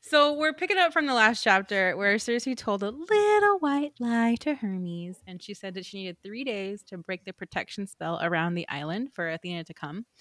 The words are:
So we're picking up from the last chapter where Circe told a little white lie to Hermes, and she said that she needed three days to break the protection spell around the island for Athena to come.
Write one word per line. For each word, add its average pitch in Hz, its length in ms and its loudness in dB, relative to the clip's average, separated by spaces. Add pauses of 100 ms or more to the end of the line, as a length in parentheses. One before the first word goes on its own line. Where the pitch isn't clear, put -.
So 294 280 4
we're 302 180 0
picking 359 240 0
up 349 160 4
from 311 140 2
the 262 80 2
last 226 280 4
chapter 190 540 4
where 202 220 2
Circe 233 280 -2 (120)
told 202 240 -2
a 202 80 -2
little 415 680 4
white 294 400 0
lie 233 420 2
to 302 140 0
Hermes, 180 640 -6 (100)
and 180 160 -16
she 202 120 -12
said 196 200 -12
that 185 120 -10
she - 100 -14
needed 185 260 -8
three 220 220 -10
days 208 440 -6
to 185 100 -12
break 180 260 -8
the 190 80 -12
protection - 540 -8
spell 165 360 -6
around 170 320 0
the 175 140 -6
island 165 460 -6
for 170 160 -4
Athena 165 340 -8
to - 80 -20
come. 165 320 -10 (160)